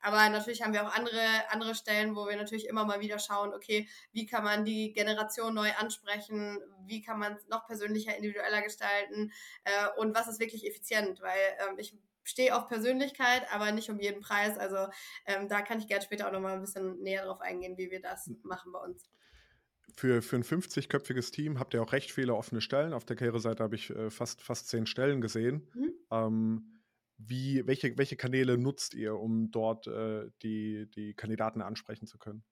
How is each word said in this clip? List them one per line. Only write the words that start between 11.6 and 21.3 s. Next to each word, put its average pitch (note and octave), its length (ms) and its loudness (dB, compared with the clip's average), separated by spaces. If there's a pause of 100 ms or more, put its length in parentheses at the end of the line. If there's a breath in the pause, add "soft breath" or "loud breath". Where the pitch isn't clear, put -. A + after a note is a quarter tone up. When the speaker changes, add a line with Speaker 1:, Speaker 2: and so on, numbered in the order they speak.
Speaker 1:
ich - 180 -12 (260)
stehe - 320 4
auf A#3+ 120 2
Persönlichkeit, B3+ 840 4
aber G#3 180 2
nicht A3 180 -2
um G#3 100 -4
jeden G3+ 220 -2
Preis. G#3 360 2
Also, G3 300 0 (380 loud breath)
ähm, G3 240 0
da G3+ 120 2
kann A3+ 180 -2
ich G#3+ 80 -6
gerne G3 160 2
später G#3 240 -4
auch G3 40 -2
noch F#3+ 80 -2
mal F#3+ 160 -2
ein F#3+ 60 -4
bisschen F#3+ 400 -6
näher F#3+ 240 -2
drauf F#3+ 160 -6
eingehen, F#3 360 -6
wie F#3 140 -6
wir F#3 100 -8
das F#3 260 -10
Speaker 2:
Mhm. - 160 -10
Speaker 1:
machen F3+ 280 -10
bei - 80 -8
uns. - 300 -12 (840 soft breath)
Speaker 2:
Für, B2 260 4
für - 160 0
ein B2 60 2
fünfzigköpfiges D3 880 -2